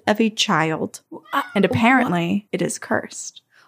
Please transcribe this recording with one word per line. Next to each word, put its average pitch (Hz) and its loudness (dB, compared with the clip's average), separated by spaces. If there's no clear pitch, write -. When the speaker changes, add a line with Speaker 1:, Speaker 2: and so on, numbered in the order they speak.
Speaker 1:
of 214 2
a 226 2
child. 160 -2
Speaker 2:
Uh, - -2
Speaker 1:
And 196 4
apparently, 202 2
Speaker 2:
wha- - -20
Speaker 1:
it 180 -4
is - -2
cursed. - -6